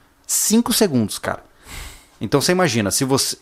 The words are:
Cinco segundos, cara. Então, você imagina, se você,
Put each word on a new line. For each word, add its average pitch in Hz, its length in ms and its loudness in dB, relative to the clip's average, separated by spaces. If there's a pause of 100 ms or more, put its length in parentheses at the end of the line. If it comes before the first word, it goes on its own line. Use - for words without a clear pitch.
(260)
Cinco - 460 0
segundos, 135 480 0
cara. - 240 -6 (800)
Então, 117 180 0
você 151 140 0
imagina, 117 380 2
se - 120 0
você, 131 380 0